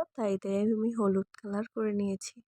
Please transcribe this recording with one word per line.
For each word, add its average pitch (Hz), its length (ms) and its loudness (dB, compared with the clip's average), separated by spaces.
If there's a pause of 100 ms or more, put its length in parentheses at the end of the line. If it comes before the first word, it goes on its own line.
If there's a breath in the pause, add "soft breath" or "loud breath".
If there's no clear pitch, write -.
(120)
তাই 214 240 0
দিয়ে 196 280 0
আমি 220 280 2
হলুদ 196 400 2
কালার 208 360 -6
করে 214 240 -2
নিয়েছি। 202 420 -2 (140)